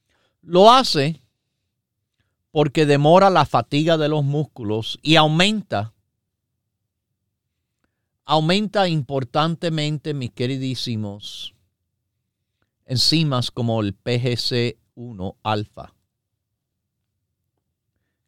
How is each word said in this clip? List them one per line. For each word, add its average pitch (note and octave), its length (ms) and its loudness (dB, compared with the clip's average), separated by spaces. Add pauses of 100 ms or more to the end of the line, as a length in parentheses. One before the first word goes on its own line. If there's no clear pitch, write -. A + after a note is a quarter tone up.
(420)
Lo F3 280 6
hace E3 500 2 (1300)
porque D3+ 340 0
demora D#3 440 6
la D#3+ 160 2
fatiga D#3 520 0
de D3+ 100 0
los D3+ 140 -2
músculos B2+ 800 -6
y D#3 140 2
aumenta, D#3 760 0 (2250)
aumenta F#3 640 0
importantemente, D3+ 1300 -4
mis C3 160 -8
queridísimos, B2 1200 -8 (1300)
enzimas C3+ 640 0
como A#2 300 -2
el G2+ 140 -4
P A#2+ 280 -4
G B2 140 -2
C A#2+ 420 -4 (160)
uno A2 480 -12
alfa. G#2+ 500 -6 (2250)